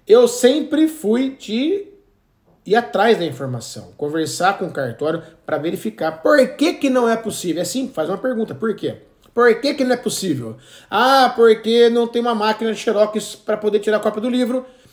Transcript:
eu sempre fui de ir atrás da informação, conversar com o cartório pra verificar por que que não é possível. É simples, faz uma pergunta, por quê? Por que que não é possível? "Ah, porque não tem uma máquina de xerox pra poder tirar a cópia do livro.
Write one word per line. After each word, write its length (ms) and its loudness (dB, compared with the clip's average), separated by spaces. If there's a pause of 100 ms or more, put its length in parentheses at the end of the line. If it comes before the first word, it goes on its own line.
eu 220 6
sempre 580 2
fui 500 -2
de 520 -4 (760)
ir 120 0
atrás 420 2
da 60 -4
informação, 720 -10
conversar 600 -2
com 100 -6
o 60 -8
cartório 480 -4 (240)
pra 140 -2
verificar 640 -6
por 320 4
que 200 0
que 140 -2
não 200 2
é 80 2
possível. 440 -6
É 40 -4
simples, 320 -6
faz 120 -2
uma 100 -4
pergunta, 360 -4
por 220 -4
quê? 220 -8 (360)
Por 260 6
que 140 -2
que 80 -2
não 120 0
é 20 0
possível? 600 -6 (320)
"Ah, 460 4
porque 560 4
não 160 0
tem 160 -4
uma 120 0
máquina 380 -2
de 60 -8
xerox 560 -2
pra 220 -6
poder 240 0
tirar 160 0
a 40 -2
cópia 220 -4
do 80 -2
livro. 340 -2 (280)